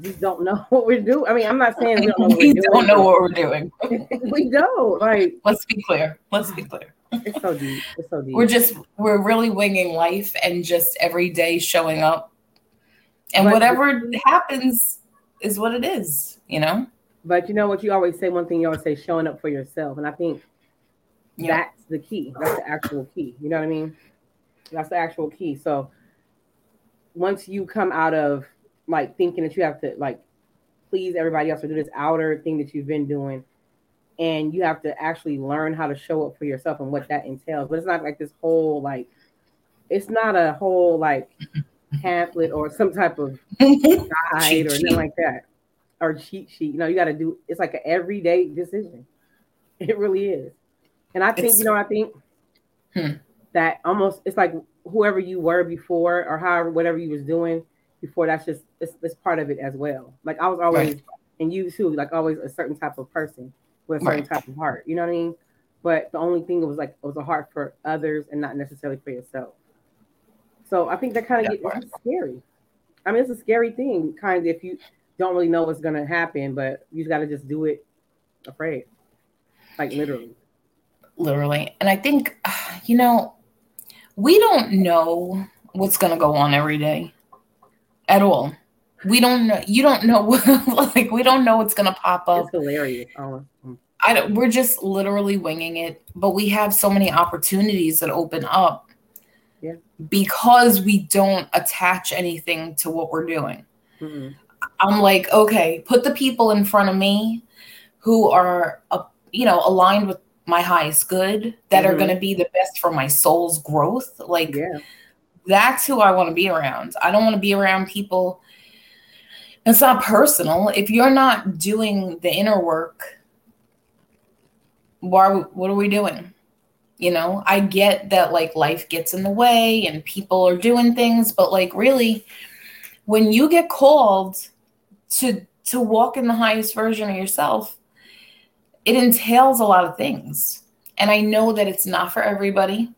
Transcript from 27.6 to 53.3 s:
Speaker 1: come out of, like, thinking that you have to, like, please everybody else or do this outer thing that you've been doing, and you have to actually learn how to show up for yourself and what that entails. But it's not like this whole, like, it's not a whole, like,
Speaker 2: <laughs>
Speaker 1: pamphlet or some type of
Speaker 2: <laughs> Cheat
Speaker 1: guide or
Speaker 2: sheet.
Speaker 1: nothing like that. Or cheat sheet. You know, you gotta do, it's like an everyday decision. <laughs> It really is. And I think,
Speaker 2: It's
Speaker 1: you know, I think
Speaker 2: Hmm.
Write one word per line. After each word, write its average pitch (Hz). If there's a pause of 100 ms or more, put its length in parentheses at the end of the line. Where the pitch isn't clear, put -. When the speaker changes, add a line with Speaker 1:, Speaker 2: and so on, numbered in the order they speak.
Speaker 1:
come 185
out 160
of, 143 (420)
like, 151
thinking 175
that 156
you 185
have 151
to, 139
like, 139 (720)
please 185
everybody 160
else 151
or 147
do 156
this 147
outer 156
thing 160
that 143
you've 143
been 147
doing, 139 (760)
and 160
you 180
have 160
to 151
actually 160
learn 151
how 156
to 143
show 156
up 143
for 151
yourself 139
and 139
what 143
that 147
entails. 139
But 160
it's 165
not 170
like 147
this 151
whole, 160
like, 135 (840)
it's 196
not 220
a 160
whole, 180
like, 147 (100)
Speaker 2:
<laughs> -
Speaker 1:
pamphlet 170
or 151
some 185
type 170
of 135 (100)
Speaker 2:
<laughs> -
Cheat 277 (480)
Speaker 1:
guide 160
or 151
Speaker 2:
sheet. 143
Speaker 1:
nothing 170
like 156
that. 143 (540)
Or 160
cheat 156
sheet. 151
You 151
know, 165
you 170
gotta 165
do, 160 (100)
it's 202
like 175
an -
everyday 175
decision. 170 (400)
<laughs> -
It 202
really 202
is. 139 (640)
And 190
I 220
think, 233
Speaker 2:
It's 220
Speaker 1:
you 220
know, 214
I 202
think 214 (800)
Speaker 2:
Hmm. 156 (400)